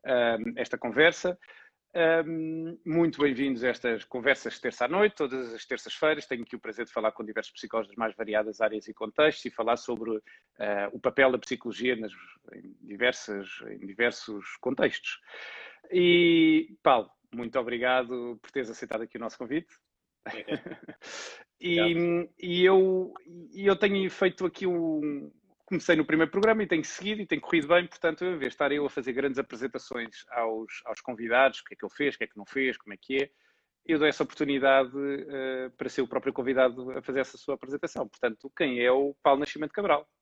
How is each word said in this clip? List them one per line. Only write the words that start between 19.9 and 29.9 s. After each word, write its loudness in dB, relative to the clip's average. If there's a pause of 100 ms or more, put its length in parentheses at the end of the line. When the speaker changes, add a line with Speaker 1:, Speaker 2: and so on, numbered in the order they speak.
Speaker 2:
Ok. -12
Speaker 1:
<laughs> -12 (160)
E, 0
Speaker 2:
Obrigado. 2 (100)
Speaker 1:
e 0
eu, 6 (380)
e 0
eu 6
tenho 2
feito 0
aqui -4
um, -2 (400)
comecei 2
no 2
primeiro 2
programa 2
e -4
tenho 0
seguido -6
e -8
tem -2
corrido 0
bem, 4
portanto, -4
em 0
vez -4
de -4
estar 0
eu 0
a -2
fazer -6
grandes -2
apresentações -8